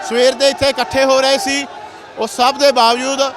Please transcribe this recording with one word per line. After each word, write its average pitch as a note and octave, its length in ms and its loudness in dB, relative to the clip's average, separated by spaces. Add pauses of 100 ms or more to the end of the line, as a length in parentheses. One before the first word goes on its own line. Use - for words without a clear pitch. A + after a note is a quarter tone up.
ਸਵੇਰ B3 260 2
ਦੇ C4+ 140 2
ਇੱਥੇ C4+ 200 0
ਇਕੱਠੇ C4+ 360 -2
ਹੋ C4 160 2
ਰਹੇ C4+ 180 2
ਸੀ, C#4 280 -4 (520)
ਉਹ G#3+ 80 -4
ਸਭ B3+ 280 0
ਦੇ C#4 180 2
ਬਾਵਜੂਦ B3 480 0 (160)